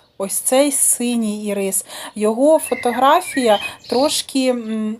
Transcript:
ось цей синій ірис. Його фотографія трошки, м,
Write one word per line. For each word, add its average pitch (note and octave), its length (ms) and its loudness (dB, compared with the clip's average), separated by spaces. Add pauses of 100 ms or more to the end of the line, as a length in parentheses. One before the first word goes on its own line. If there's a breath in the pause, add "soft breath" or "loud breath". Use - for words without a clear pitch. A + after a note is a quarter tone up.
(200)
ось D4 140 -6
цей C#4 380 2
синій A#3 720 -2
ірис. G3+ 400 -2 (300 loud breath)
Його A#3 440 4
фотографія B3 1000 2 (300 loud breath)
трошки, C4 600 0
м, A3 500 -4